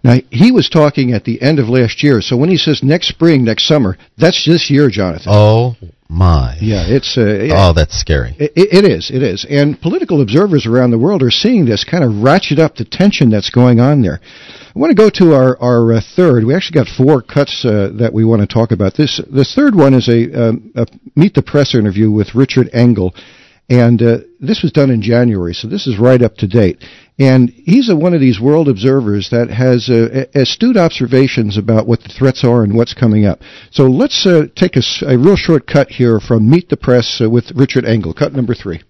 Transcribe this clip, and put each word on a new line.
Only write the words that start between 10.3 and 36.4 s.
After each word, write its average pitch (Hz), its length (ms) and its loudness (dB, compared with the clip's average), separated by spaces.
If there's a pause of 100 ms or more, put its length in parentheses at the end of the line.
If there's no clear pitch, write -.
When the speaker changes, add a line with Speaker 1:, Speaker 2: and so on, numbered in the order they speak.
Speaker 1:
around 123 240 2
the 117 80 0
world 165 240 0
are 120 80 0
seeing 214 340 0
this 107 200 -2
kind 170 200 -2
of 107 180 -2
ratchet 147 360 0
up 160 180 0
the 113 80 -8
tension 175 460 0
that's 107 180 -2
going 123 320 2
on 139 220 2
there. 76 180 -4 (560)
I - 20 -8
want 311 120 0
to 208 120 4
go 214 60 4
to 175 260 2
our, 131 260 2
our, 117 340 2
uh, 113 60 0 (140)
third. 135 300 2
We 127 100 0
actually 185 200 -6 (100)
got - 100 -8
four 131 280 2
cuts, - 420 -4
uh, 104 340 0
that 117 140 -2
we 110 140 0
want 113 160 2
to 101 40 0
talk 113 260 -2
about. 98 240 -2
This, - 240 -2 (100)
the 139 140 0
third 277 300 0
one 139 200 4
is 120 140 2
a, 117 420 0
um, - 260 -8
a 117 100 -2 (300)
Meet 180 180 2
the 143 80 0
Press - 320 -2
interview 107 360 0
with 107 240 -2
Richard 131 400 0
Engel. 110 400 0 (560)
And, 120 320 2
uh, 117 160 2 (220)
this 170 220 -4
was 165 100 -2
done 139 180 0
in 113 100 -2
January, 104 540 -2
so - 140 -12
this 190 180 -8
is 107 120 -4
right 123 220 4
up 113 160 0
to 104 100 -4
date. 95 380 0 (340)
And 131 300 4
he's 233 400 0
a, 180 80 2
one 175 160 0
of 165 80 0
these 127 180 0
world 147 300 0
observers 107 600 -2
that 120 180 -2
has, 123 400 0
uh, 117 460 -2
a-, 139 80 2
astute 233 340 -2
observations 127 800 0
about 110 300 -2
what 117 160 -2
the - 80 -20
threats 131 340 -2
are 120 180 2
and 104 140 0
what's 117 160 -2
coming 107 320 0
up. 98 160 -2 (300)
So 139 140 0
let's, 131 420 0
uh, 160 280 2
take 180 220 -2
a, 127 40 2
s-, - 260 -8
a 131 100 2
real 170 200 4
short - 300 0
cut 143 220 0
here 117 320 0
from 113 300 0